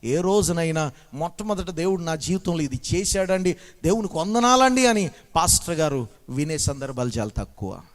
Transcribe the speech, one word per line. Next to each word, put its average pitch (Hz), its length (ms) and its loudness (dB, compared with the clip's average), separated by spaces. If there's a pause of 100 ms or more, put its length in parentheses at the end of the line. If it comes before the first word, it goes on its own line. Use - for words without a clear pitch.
ఏ 135 160 0
రోజునైనా 165 720 0 (220)
"మొట్టమొదట 185 560 -6
దేవుడు 175 320 -2
నా 165 120 -4
జీవితంలో 170 460 -2
ఇది 131 200 -4 (140)
చేశాడండి, 185 640 0 (280)
దేవునికి 190 340 0
వందనాలండి" 247 680 4
అని 208 240 2 (260)
పాస్టర్ 170 380 2
గారు 143 320 0 (220)
వినే 147 300 -4
సందర్భాలు 135 600 -4
చాలా 107 180 -4
తక్కువ. 95 440 -10 (140)